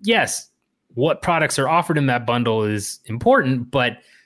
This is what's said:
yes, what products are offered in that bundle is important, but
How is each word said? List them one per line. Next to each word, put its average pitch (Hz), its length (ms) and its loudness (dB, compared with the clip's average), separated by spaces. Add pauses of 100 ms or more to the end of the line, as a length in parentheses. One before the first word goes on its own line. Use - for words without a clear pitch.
yes, 202 480 -2 (440)
what 139 280 0
products 160 360 0
are 135 100 0
offered 165 280 2
in 143 100 2
that 123 200 0
bundle 117 380 0
is 104 400 -4
important, 131 680 0
but 123 280 0 (280)